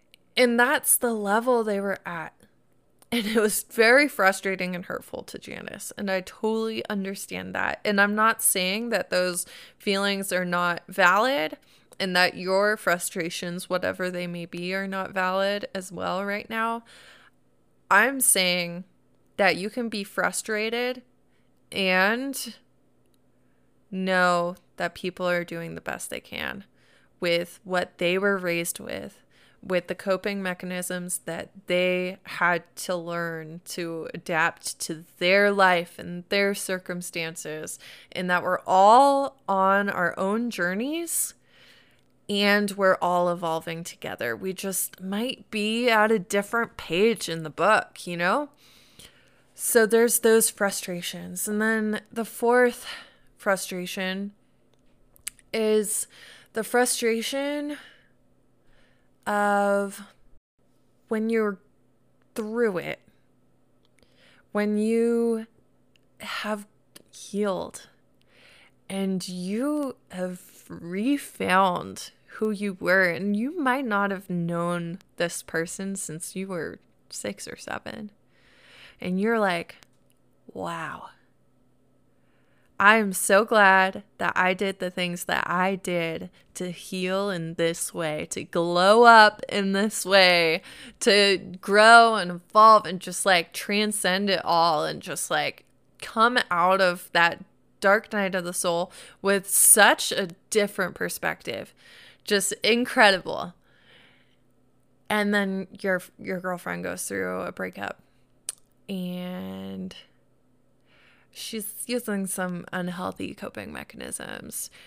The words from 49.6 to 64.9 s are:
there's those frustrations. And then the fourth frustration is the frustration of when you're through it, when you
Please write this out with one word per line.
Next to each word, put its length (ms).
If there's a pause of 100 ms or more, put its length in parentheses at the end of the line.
there's 340
those 280
frustrations. 960
And 140
then 400 (100)
the 140
fourth 640 (500)
frustration 960 (1200)
is 540 (460)
the 120
frustration 1120 (1500)
of 760 (1080)
when 200
you're 300 (760)
through 440
it, 220 (1500)
when 260
you 680 (720)